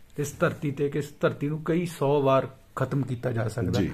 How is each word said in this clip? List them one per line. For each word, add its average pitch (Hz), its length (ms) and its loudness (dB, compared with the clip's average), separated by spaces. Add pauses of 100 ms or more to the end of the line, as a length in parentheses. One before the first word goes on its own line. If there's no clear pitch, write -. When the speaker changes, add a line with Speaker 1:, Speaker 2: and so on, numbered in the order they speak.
(180)
Speaker 1:
ਇਸ 147 220 -4
ਧਰਤੀ 156 300 0
ਤੇ 143 180 0
ਕਿ 147 100 -4
ਇਸ 143 220 -4
ਧਰਤੀ 143 280 0
ਨੂੰ 156 160 -4
ਕਈ 170 220 2
ਸੌ 143 360 2
ਵਾਰ 135 260 4 (280)
ਖਤਮ 135 260 0
ਕੀਤਾ 120 300 -4
ਜਾ 110 160 0
ਸਕਦਾ। 95 320 0
Speaker 2:
ਜੀ। 78 140 0